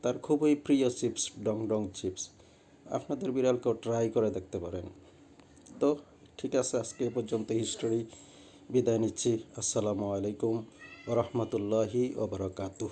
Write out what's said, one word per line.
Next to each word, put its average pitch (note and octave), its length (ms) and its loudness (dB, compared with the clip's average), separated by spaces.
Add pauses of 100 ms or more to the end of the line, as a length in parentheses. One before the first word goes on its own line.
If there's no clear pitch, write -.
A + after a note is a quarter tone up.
তার B2 180 0
খুবই D3+ 360 4
প্রিয় C#3 340 4
চিপস - 420 -2 (120)
ডং A2 240 0
ডং G#2+ 260 0
চিপস। - 360 -6 (560)
আপনাদের C3+ 460 -4
বিড়ালকেও B2+ 420 2
ট্রাই A#2 360 0
করে A2 220 2
দেখতে F#2+ 280 -6
পারেন। F2 260 -6 (960)
তো D3 180 2 (400)
ঠিক - 180 -4
আছে, B2+ 220 2
আজকে A#2+ 280 -2
এ A#2+ 100 0
পর্যন্ত A2 360 -2
হিস্টোরি, A2+ 540 0 (640)
বিদায় A#2+ 280 4
নিচ্ছি। A2+ 460 0 (140)
আসসালামু G#2 560 0
আলাইকুম G#2 440 0 (500)
ওয়া A#2+ 80 0
রাহমাতুল্লাহি A2 1000 2
ওয়া G#2+ 120 0
বারাকাতুহু। F#2+ 640 -4